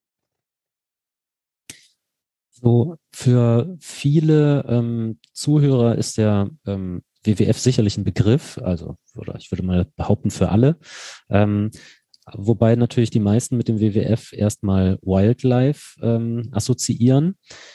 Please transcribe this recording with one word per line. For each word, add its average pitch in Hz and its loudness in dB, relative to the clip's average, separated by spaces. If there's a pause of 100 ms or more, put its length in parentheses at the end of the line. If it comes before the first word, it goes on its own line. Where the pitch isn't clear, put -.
(2500)
So, 123 0 (160)
für 123 0
viele, 151 0
ähm, 117 -2 (140)
Zuhörer 135 2
ist - -6
der, 104 0 (180)
ähm, 95 -6 (200)
W 104 0
W 110 2
F 110 2
sicherlich 117 0
ein 101 -6
Begriff, 101 0
also, 87 -6 (180)
oder 98 -12
ich - -16
würde - -6
mal 90 0 (100)
behaupten, - -2
für 92 0
alle. 120 2 (500)
Ähm, 104 2 (640)
wobei 113 2
natürlich 120 0
die - -2
meisten 107 0
mit 117 -2
dem 110 -2
W 104 0
W 107 0
F - -4
erstmal 95 0
Wildlife, 120 0
ähm, 117 -4
assoziieren. 131 0 (380)